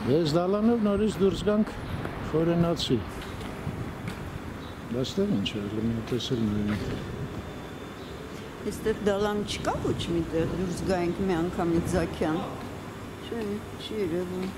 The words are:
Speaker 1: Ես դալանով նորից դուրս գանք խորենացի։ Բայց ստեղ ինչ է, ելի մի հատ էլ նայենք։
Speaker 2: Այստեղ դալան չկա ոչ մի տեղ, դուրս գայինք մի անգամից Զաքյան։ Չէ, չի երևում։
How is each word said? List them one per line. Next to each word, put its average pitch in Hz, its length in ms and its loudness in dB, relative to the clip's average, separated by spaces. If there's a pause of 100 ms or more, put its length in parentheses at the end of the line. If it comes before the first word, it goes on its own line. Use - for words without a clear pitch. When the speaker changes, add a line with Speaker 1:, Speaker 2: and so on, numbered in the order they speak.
Speaker 1:
Ես 147 300 4
դալանով 208 500 4
նորից 202 320 4
դուրս 175 260 4
գանք 208 300 4 (520)
խորենացի։ 165 760 4 (1900)
Բայց 120 200 -2
ստեղ 202 280 2
ինչ 98 160 2
է, 107 140 -2
ելի 104 200 -2
մի 113 140 2
հատ 113 200 -2 (100)
էլ 117 180 2
նայենք։ 104 720 0 (1500)
Speaker 2:
Այստեղ 214 400 -2
դալան 208 420 2
չկա - 320 0
ոչ - 300 2
մի 170 180 2
տեղ, 165 260 2
դուրս 175 320 -2
գայինք 175 380 2
մի 190 160 2
անգամից 170 560 2
Զաքյան։ 170 460 2 (800)
Չէ, 233 240 -6 (320)
չի - 200 -8
երևում։ 180 520 0 (120)